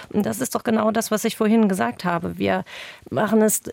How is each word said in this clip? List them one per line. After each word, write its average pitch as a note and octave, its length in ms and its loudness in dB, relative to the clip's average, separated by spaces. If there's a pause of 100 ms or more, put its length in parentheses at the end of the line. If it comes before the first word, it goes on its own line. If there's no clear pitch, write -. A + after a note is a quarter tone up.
(120)
Und G#3 140 0
das A3 160 -4
ist - 120 -4
doch A#3 80 -4
genau A3 280 2
das, A3 200 -2
was G#3+ 140 0
ich A3 140 -2
vorhin A3 280 4
gesagt G#3 380 -2
habe. E3+ 320 -2
Wir F#3+ 280 0 (440)
machen G#3+ 320 2
es G#3+ 220 2 (100)